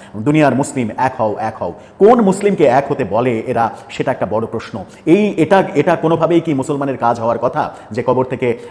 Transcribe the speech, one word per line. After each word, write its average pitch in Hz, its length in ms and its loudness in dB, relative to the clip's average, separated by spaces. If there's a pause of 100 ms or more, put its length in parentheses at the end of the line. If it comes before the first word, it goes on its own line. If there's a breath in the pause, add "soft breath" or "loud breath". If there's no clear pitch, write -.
(160 loud breath)
দুনিয়ার 139 380 2
মুসলিম 131 420 -2
এক 127 220 0
হও, 110 200 -2
এক 110 180 -6
হও।" 87 160 -6 (260 loud breath)
কোন 233 220 6
মুসলিমকে 190 440 2
এক 135 240 4
হতে 139 160 -2
বলে 113 420 0
এরা, 113 240 0 (180 loud breath)
সেটা 139 220 -4
একটা - 160 -4
বড় 107 200 -2
প্রশ্ন। 104 380 -10 (220 loud breath)
এই, 196 300 4
এটা, 185 280 4 (100)
এটা 175 220 2
কোনোভাবেই 165 440 2
কি 165 140 -2
মুসলমানের 139 420 -4
কাজ 120 240 0
হওয়ার 113 180 0
কথা 123 360 -2 (160 loud breath)
যে 113 160 -4
কবর 127 180 2
থেকে 120 340 -2 (120 loud breath)